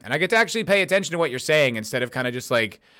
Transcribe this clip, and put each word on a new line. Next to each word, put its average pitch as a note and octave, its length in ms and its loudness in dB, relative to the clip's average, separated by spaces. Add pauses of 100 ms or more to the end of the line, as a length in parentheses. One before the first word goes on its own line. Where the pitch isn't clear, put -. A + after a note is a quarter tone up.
And A2+ 100 -6
I D3+ 60 0
get F3+ 100 -2
to A#3 60 2
actually A3+ 300 0
pay G3 180 4
attention F#3 300 0
to F3 40 -4
what D#3+ 140 2
you're B2+ 80 -6
saying C#3+ 360 2
instead A2+ 280 -4
of A#2 80 -6
kinda B2+ 200 -4
just, B2 200 -6
like, A2+ 280 0 (200)